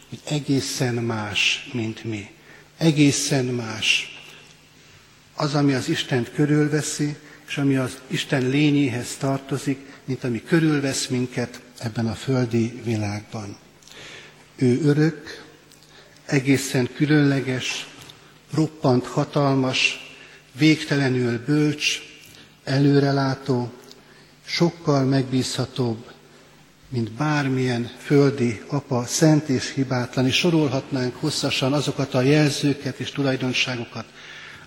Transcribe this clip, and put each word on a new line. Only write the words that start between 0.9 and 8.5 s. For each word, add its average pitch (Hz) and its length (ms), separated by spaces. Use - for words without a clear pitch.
más, 110 800
mint 113 320
mi. 107 220
Egészen 143 680
más 117 720
az, 151 200
ami 143 180
az 127 160
Istent 127 460
körülveszi, 147 840
és - 80
ami 139 200
az 127 300
Isten 135 420
lényéhez 143 680